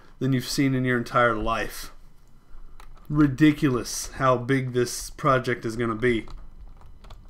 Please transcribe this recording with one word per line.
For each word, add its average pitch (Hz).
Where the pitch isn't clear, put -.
than 131
you've 127
seen 135
in 127
your 127
entire 120
life. 110
Ridiculous 147
how 131
big 127
this 123
project 127
is 113
gonna 113
be. 113